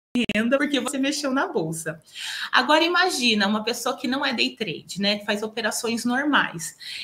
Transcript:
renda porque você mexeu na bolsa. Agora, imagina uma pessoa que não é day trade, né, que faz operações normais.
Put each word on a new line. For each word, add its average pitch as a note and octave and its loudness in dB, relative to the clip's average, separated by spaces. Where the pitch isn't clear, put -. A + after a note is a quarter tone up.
renda A#3+ 2
porque C#4+ 0
você B3 -4
mexeu C#4 0
na C#4+ 2
bolsa. E3 -4
Agora, D4 6
imagina C#4 4
uma G#3+ 0
pessoa B3 -2
que - -6
não C4+ -2
é C4 0
day A#3 0
trade, E3+ -8
né, G3+ 2
que G#3 -12
faz G#3 -2
operações A3+ -2
normais. B3 0